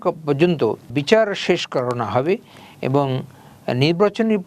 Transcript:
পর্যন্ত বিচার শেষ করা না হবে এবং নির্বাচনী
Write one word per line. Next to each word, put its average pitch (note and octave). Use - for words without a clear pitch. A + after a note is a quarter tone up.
পর্যন্ত D3
বিচার A3
শেষ F3
করা B2
না G#2+
হবে D3+
এবং C#3
নির্বাচনী G3+